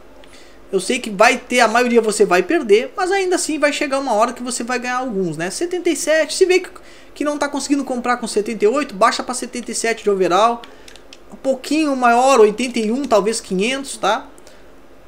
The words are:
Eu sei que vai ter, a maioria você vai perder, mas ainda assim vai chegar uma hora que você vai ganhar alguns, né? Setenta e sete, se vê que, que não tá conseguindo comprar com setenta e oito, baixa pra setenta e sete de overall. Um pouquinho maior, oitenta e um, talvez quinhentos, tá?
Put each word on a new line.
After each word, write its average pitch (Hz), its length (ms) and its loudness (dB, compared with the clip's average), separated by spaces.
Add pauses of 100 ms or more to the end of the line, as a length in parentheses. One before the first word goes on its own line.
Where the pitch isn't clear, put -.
(720)
Eu 190 80 0
sei 247 200 -2
que 233 100 -8
vai 220 280 4
ter, 247 220 -2
a 233 80 6
maioria 233 340 2
você 214 240 2
vai 180 160 4
perder, 247 540 2
mas 359 160 -2
ainda 370 240 0
assim 302 240 -4
vai 294 120 2
chegar 277 280 -2
uma 269 140 -2
hora 233 200 2
que 240 80 -14
você 247 220 -8
vai 247 160 -4
ganhar 247 200 -4
alguns, 190 380 -4
né? 175 140 -6
Setenta 349 380 -4
e 294 80 0
sete, 302 360 0
se 381 120 4
vê 359 160 4
que, - 80 -12 (440)
que 285 120 -6
não 294 120 -4
tá 285 120 -2
conseguindo 277 340 -4
comprar 247 340 -2
com 233 80 -8
setenta 208 380 -4
e 202 60 8
oito, 269 260 -2
baixa 233 260 2
pra 254 140 -6
setenta 240 340 -10
e 220 60 -8
sete 226 260 -4
de 208 80 -2
overall. 196 520 2 (720)
Um - 40 -20
pouquinho 285 580 -2
maior, 247 460 4
oitenta 226 400 2
e 214 100 0
um, 269 140 -2
talvez 226 380 0
quinhentos, 247 560 -4
tá? 233 300 -2 (800)